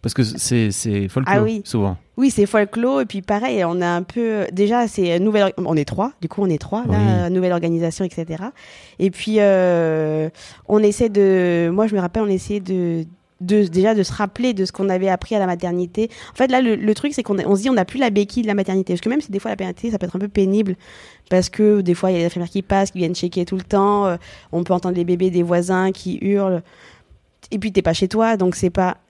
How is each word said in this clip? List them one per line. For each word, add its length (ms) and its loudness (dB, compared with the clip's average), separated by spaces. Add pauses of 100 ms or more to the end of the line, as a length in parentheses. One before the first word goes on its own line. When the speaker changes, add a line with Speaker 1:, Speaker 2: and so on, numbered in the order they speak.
Speaker 1:
Parce 120 -4
que 100 0
c'est, 480 0
c'est 360 -2
folklore, 320 0
Speaker 2:
Ah 20 4
oui. 240 -2
Speaker 1:
souvent. 320 0 (200)
Speaker 2:
Oui, 120 4
c'est 160 2
folklore, 560 0
et 40 -2
puis 180 -8
pareil, 420 -2
on 160 -2
a 60 0
un 160 -2
peu, 480 -4
déjà, 360 2
c'est 320 0
nouvelle, 380 2
on 180 -2
est 100 2
trois, 260 -4 (100)
du 80 -8
coup, 140 -4
on 60 2
est 120 0
trois, 240 -6
là, 420 2
Speaker 1:
Oui. 60 -2
Speaker 2:
nouvelle 200 2
organisation, 520 -2
et 40 -4
cetera. 420 -8 (480)
Et 100 2
puis, 300 -2
euh, 920 2 (380)
on 160 4
essaie 260 2
de, 640 4
moi, 140 2
je 80 -2
me 60 2
rappelle, 200 -2
on 60 0
essayait 320 -2
de, 460 -4 (360)
de, 220 2
déjà 320 2
de 80 2
se 100 -4
rappeler 400 -2
de 120 -2
ce 60 -10
qu'on 180 -4
avait 200 0
appris 260 -2
à 40 2
la 80 0
maternité. 640 -4 (240)
En 20 -20
fait, 160 0
là, 100 4
le, 140 2
le 180 0
truc, 200 -2
c'est 100 -4
qu'on 160 0
a, 80 -2
on 80 6
se 80 -2
dit, 80 0
on 20 4
n'a 120 2
plus 140 -8
la 120 2
béquille 320 0
de 40 -2
la 60 0
maternité. 400 0
Parce 80 -2
que 80 -2
même 120 0
si 100 -12
des 80 -4
fois, 100 -8
la 60 -4
maternité, 340 -8
ça 80 -4
peut 80 -4
être 100 -10
un 40 -4
peu 80 -4
pénible, 480 0 (560)
parce 180 2
que 320 4
des 140 2
fois, 160 0
il 20 2
y 40 2
a 20 0
des 80 2
infirmières 240 -6
qui 100 -2
passent, 300 0
qui 80 -8
viennent 160 -2
checker 280 -4
tout 140 -4
le 60 -6
temps, 420 2
euh, 120 0 (340)
on 120 -2
peut 100 0
entendre 220 -2
les 80 0
bébés 280 0
des 100 2
voisins 500 0
qui 300 -8
hurlent, 400 0 (880)
et 80 -6
puis 160 -4
t'es 80 2
pas 120 0
chez 140 0
toi, 300 0
donc 180 0
c'est 140 0
pas 280 -2 (120)